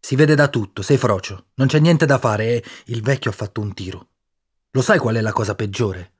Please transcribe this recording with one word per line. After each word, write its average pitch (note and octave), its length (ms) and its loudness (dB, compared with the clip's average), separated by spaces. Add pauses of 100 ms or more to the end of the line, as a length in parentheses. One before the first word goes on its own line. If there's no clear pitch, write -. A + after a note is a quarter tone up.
"Si - 160 -4
vede D3+ 180 6
da C#3+ 140 4
tutto, G#2+ 340 -4
sei C#3 140 2
frocio, G2 580 -2
non C3 140 2
c'è D3+ 100 2
niente D#3+ 280 4
da C#3 120 4
fare A2 260 0 (100)
e", A#2 100 -4 (220)
il A#2 160 -6
vecchio B2+ 280 -2
ha G2+ 40 -8
fatto - 260 -8
un G#2 140 -6
tiro. F2+ 340 -12 (640)
"Lo C3 120 0
sai G3 160 4
qual A#2 180 0
è A2+ 40 0
la G#2+ 120 -2
cosa G2+ 220 -2
peggiore?" G2 640 -6